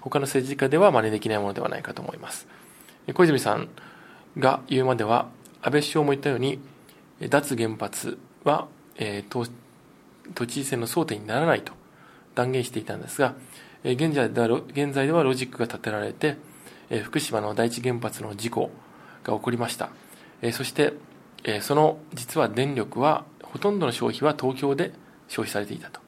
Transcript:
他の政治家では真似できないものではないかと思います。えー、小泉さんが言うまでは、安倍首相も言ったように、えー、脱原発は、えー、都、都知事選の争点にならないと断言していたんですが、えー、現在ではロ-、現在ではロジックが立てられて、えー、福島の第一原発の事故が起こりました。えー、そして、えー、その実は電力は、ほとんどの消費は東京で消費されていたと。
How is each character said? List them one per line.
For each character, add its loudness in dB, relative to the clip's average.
他 0
の 0
政 0
治 -6
家 2
で 4
は 8
真 4
似 0
で 0
き -2
な 2
い 2
も -2
の -4
で -6
は -2
な -6
い -12
か -10
と -10
思 -8
い -14
ま -14
す。 -12
え -6
ー、 -4
小 8
泉 6
さ 2
ん -4
が 4
言 2
う 2
ま 2
で 0
は、 2
安 0
倍 4
首 -4
相 4
も 2
言 0
っ -10
た 0
よ 0
う -2
に、 -2
え -8
ー、 -6
脱 2
原 0
発 -6
は、 2
え -4
ー、 -18
都、 -4
都 -2
知 -4
事 -4
選 0
の -2
争 0
点 -6
に -12
な 0
ら 4
な 6
い -2
と -14
断 2
言 0
し -10
て -4
い -8
た -8
ん -10
で -12
す -2
が、 2
え 0
ー、 4
現 2
在 4
で 0
は 4
ロ-、 4
現 -2
在 2
で 2
は 6
ロ 4
ジ -2
ッ -14
ク -16
が 2
立 -10
て -4
ら -2
れ -4
て、 -2
え -2
ー、 -6
福 -2
島 -2
の -4
第 2
一 -4
原 -2
発 -6
の -8
事 -6
故 -2
が -2
起 -2
こ -2
り 0
ま -2
し -6
た。 -4
え 0
ー、 -2
そ -4
し -6
て、 2
え 0
ー、 -4
そ 0
の 6
実 -2
は 4
電 0
力 -2
は、 4
ほ -14
と 2
ん 0
ど 2
の 0
消 0
費 2
は 4
東 -2
京 2
で -2
消 -2
費 -4
さ 0
れ -2
て -10
い -8
た -16
と。 -18